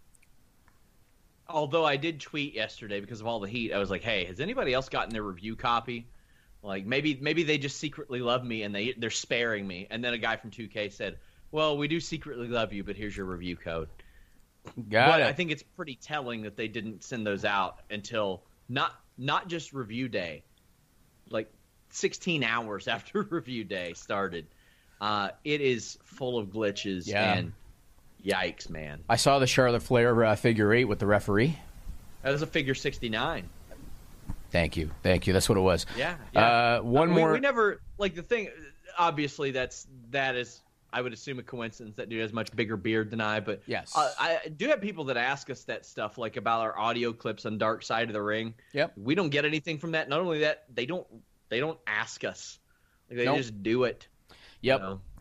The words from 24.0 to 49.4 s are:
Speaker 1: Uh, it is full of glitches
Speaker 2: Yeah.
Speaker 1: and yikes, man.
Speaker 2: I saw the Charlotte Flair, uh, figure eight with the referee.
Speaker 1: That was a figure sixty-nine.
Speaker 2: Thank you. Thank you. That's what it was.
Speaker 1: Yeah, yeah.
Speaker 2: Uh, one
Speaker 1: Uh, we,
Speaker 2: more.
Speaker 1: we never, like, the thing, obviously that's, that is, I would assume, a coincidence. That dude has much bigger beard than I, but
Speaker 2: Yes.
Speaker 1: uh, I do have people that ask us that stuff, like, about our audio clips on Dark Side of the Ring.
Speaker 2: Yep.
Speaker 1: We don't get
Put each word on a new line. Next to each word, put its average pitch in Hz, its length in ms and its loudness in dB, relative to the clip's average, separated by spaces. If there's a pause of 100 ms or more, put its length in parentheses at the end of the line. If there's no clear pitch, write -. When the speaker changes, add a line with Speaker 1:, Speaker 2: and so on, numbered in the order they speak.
Speaker 1:
Uh, 101 300 0 (160)
it 147 160 0
is 127 420 0
full 123 340 -4
of 104 120 -2
glitches 98 580 -2
Speaker 2:
Yeah. 101 280 2
Speaker 1:
and 107 180 -2 (720)
yikes, 92 440 -2
man. 76 380 -8
Speaker 2:
I 113 80 6
saw 139 240 6
the 131 80 6
Charlotte 123 360 4
Flair, 117 420 6
uh, 107 100 6
figure 107 380 6
eight 120 120 6
with 104 140 0
the 104 60 0
referee. 104 520 4 (640)
Speaker 1:
That 135 100 0
was 147 80 0
a 156 60 -2
figure 135 280 0
sixty-nine. 123 720 -2 (1040)
Speaker 2:
Thank 82 240 2
you. 78 140 -2 (120)
Thank 90 260 4
you. 92 60 4
That's 95 140 6
what 107 100 6
it 95 40 4
was. 92 240 6 (100)
Speaker 1:
Yeah, 156 200 -2 (180)
yeah. 117 460 6
Speaker 2:
Uh, - 20 -2
one 143 300 4
Speaker 1:
Uh, - 40 6
we, 165 60 8
Speaker 2:
more. 160 120 6
Speaker 1:
we 156 60 4
never, 233 400 2 (180)
like, 196 180 -2
the 170 80 -10
thing, 214 260 0 (480)
obviously 147 540 2
that's, 127 340 -4 (260)
that 135 240 0
is, 123 260 -6 (300)
I 120 100 0
would 123 120 -2
assume, 127 260 -10
a 120 40 -12
coincidence. 113 540 -10
That 110 120 -8
dude 113 120 -2
has 110 120 -2
much 110 220 -4
bigger 110 220 0
beard 107 340 0
than 113 100 -4
I, 107 200 0
but 101 260 -6
Speaker 2:
Yes. - 280 -6
Speaker 1:
uh, 151 220 2
I 165 220 0 (160)
do 208 140 -2
have 285 120 4
people 190 240 -6
that 131 120 0
ask 135 320 -2
us - 160 -10
that 113 200 -8
stuff, - 320 -6
like, 113 200 -6
about 113 240 2
our 110 180 -2
audio 117 340 2
clips 113 320 -6
on 110 120 -2
Dark 110 260 2
Side 117 240 0
of 107 60 -6
the 104 80 -2
Ring. 110 320 -2 (180)
Speaker 2:
Yep. - 260 -2
Speaker 1:
We 113 180 0
don't 180 140 2
get 143 160 2